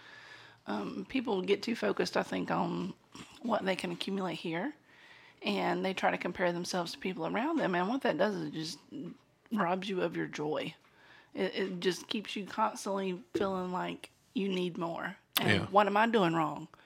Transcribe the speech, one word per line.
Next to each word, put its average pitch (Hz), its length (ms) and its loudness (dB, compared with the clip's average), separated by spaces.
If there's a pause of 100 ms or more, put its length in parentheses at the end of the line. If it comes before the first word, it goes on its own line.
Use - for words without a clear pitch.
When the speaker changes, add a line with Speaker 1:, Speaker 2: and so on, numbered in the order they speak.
(680)
Speaker 1:
um, 143 420 -6
people 233 320 0
get 190 220 0
too 233 140 -2
focused, 185 420 0
I 185 40 2
think, 180 280 -4
on 175 420 0 (500)
what 220 220 0
they 185 120 2
can 180 160 -4
accumulate 185 440 -4
here, 180 380 -4 (680)
and 180 420 0
they 190 80 0
try 185 180 2
to 180 60 0
compare 175 360 0
themselves 175 400 -2
to - 60 -12
people 180 280 -4
around 247 320 0
them. 180 160 2
And 180 120 2
what 254 140 0
that 185 160 0
does 208 180 2
is 165 140 -4
it 143 60 -8
just 156 240 -6 (720)
robs 190 380 0
you 180 100 0
of 170 160 0
your 165 100 0
joy. 151 460 -2 (640)
It, 196 200 0
it 190 260 -2
just 175 280 0
keeps - 260 -4
you 202 120 -6
constantly 196 720 -2 (160)
feeling 185 380 0
like 175 360 -4 (240)
you 196 160 0
need 180 300 0
more. 170 380 -4 (220)
And - 120 4
Speaker 2:
Yeah. 170 200 4
Speaker 1:
what 202 160 8
am 202 120 4
I 226 80 8
doing 208 260 6
wrong? 156 360 2 (180)